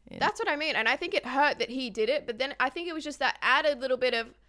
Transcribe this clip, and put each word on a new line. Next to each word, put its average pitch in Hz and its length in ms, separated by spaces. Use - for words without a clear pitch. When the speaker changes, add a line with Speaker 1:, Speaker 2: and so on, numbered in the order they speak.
Speaker 1:
Yeah. - 80
Speaker 2:
That's 349 200
what 453 100
I 302 60
mean. 302 200
And 226 140
I 262 60
think 359 180
it 320 120
hurt 277 340
that - 100
he 254 220
did 220 180
it, 294 160
but 226 140
then 277 200
I 262 100
think 339 200
it 330 40
was 311 100
just 294 160
that 262 220
added 285 380
little 254 180
bit 247 180
of, 233 120